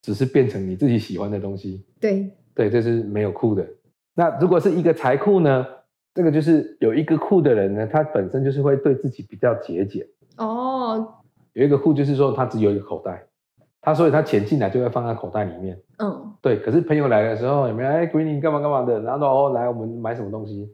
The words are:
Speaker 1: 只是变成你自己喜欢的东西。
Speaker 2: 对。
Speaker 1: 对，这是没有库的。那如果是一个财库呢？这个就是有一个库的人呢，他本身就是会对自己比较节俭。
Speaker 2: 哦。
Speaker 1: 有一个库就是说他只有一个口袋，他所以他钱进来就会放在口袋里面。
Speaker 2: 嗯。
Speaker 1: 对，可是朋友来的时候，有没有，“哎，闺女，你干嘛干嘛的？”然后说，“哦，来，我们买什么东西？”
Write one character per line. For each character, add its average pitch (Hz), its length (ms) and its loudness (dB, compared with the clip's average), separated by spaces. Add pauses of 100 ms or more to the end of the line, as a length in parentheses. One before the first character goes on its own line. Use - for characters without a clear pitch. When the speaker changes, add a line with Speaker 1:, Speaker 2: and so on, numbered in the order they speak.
Speaker 1:
只 107 120 -6
是 131 100 0
变 131 240 2
成 95 160 -6
你 92 120 -4
自 143 100 0
己 120 100 4
喜 95 220 -4
欢 101 100 -6
的 101 120 -4
东 98 160 -8
西。 95 280 -12 (160)
Speaker 2:
对。 196 300 -2 (240)
Speaker 1:
对， 107 160 0
这 117 100 2
是 117 220 0
没 104 200 -4
有 98 100 -2
库 110 240 0
的。 87 100 -2 (480)
那 170 240 0
如 170 80 2
果 175 140 4
是 185 100 2
一 165 140 0
个 165 100 4
财 135 220 0
库 190 240 2
呢？ 135 260 4 (480)
这 180 80 0
个 160 80 6
就 151 100 2
是 151 380 2
有 113 160 2
一 151 80 2
个 156 160 2
库 180 240 4
的 131 100 4
人 101 220 2
呢， 107 140 -2
他 151 160 2
本 101 260 -2
身 135 140 -2
就 135 80 0
是 139 100 -2
会 139 140 4
对 139 180 2
自 135 160 -4
己 - 180 -16
比 - 80 -20
较 123 200 2
节 87 280 -4
俭。 98 220 -8 (320)
Speaker 2:
哦。 226 720 -4 (460)
Speaker 1:
有 120 100 2
一 143 40 4
个 143 100 4
库 151 160 4
就 139 100 2
是 139 120 0
说 135 160 2
他 131 120 -2
只 113 140 -4
有 104 140 4
一 101 60 -2
个 98 60 -8
口 - 200 -8
袋， 92 200 -10 (560)
他 156 140 0
所 160 140 4
以 - 20 4
他 151 100 4
钱 107 240 0
进 147 140 0
来 101 100 0
就 123 120 0
会 123 80 0
放 120 180 -4
在 117 80 -4
口 101 160 -10
袋 107 140 -2
里 85 140 -8
面。 92 220 -10 (180)
Speaker 2:
嗯。 - 440 -8
Speaker 1:
对， 123 160 2
可 113 140 -4
是 165 80 4
朋 151 160 0
友 143 100 2
来 107 200 4
的 113 100 -2
时 120 100 -4
候， 139 220 2
有 107 60 -4
没 120 100 -4
有 135 60 0
，“哎， 165 180 2
闺 156 160 0
女， 156 80 -2
你 143 80 -2
干 156 120 0
嘛 147 60 0
干 147 100 -2
嘛 139 160 0
的？” 120 180 0
然 117 100 -4
后 143 80 -4
说 143 80 2 (180)
，“哦， 135 60 0
来， 120 160 -2
我 120 40 -2
们 113 160 -6
买 117 280 -8
什 117 80 -8
么 98 80 -10
东 110 120 -10
西？” 104 300 -12